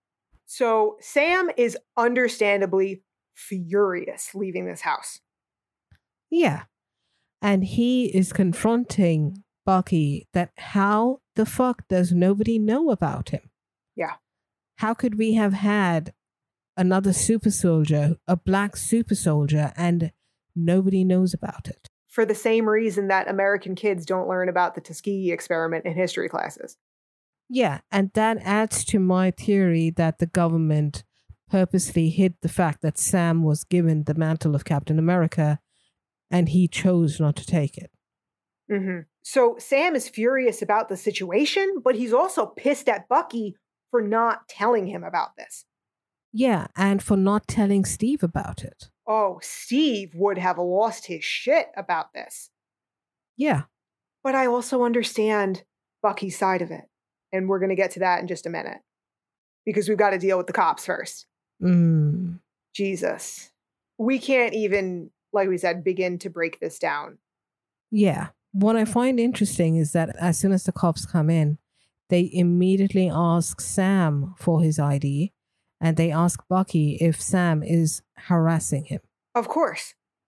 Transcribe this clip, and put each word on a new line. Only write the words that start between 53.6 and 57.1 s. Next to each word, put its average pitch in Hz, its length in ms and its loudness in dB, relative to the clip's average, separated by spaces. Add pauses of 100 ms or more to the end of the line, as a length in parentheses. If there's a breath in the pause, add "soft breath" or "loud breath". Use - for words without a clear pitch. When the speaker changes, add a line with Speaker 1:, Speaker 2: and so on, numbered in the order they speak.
Speaker 1:
But 269 100 0
I 269 120 2
also 247 360 0
understand 214 800 0 (400)
Bucky's 196 340 -2
side 190 240 0
of 165 120 -8
it. - 140 -16 (460)